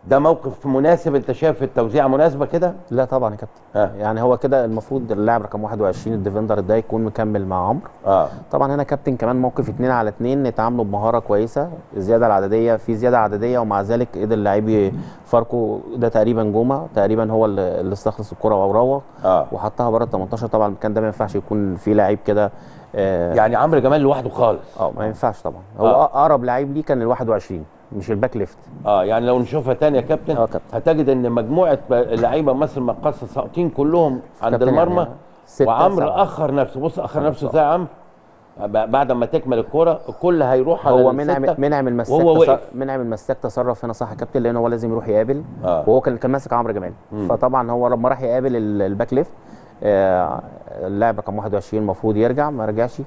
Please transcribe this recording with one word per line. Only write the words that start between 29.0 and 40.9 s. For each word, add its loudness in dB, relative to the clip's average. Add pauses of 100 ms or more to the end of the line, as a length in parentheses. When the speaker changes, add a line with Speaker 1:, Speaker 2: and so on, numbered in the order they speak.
Speaker 1:
يعني 0
لو 4
نشوفها -2
تاني 2
يا 2
كابتن، -2
Speaker 2:
اه 2
كابتن. -8
Speaker 1:
هتجد 2
ان 2
مجموعه 2 (120)
ب-، 4
لعيبه 2
مصر -2
المقاصه -4
ساقطين -4
كلهم 2 (220)
عند 0
Speaker 2:
كابتن 2
Speaker 1:
المرمى، 4
Speaker 2:
يعني 0 (380)
ستة، 0
Speaker 1:
وعمرو 4
Speaker 2:
سبعة. 0
Speaker 1:
اخر -2
نفسه. -2
بص -4
اخر -8 (120)
Speaker 2:
خمسة. 2
Speaker 1:
نفسه -4
ازاي 4
يا 4
عمرو؟ 0 (760)
ب-، -2
بعد 2
ما 0
تكمل -2
الكره 2
الكل 0
هيروح 2
على 6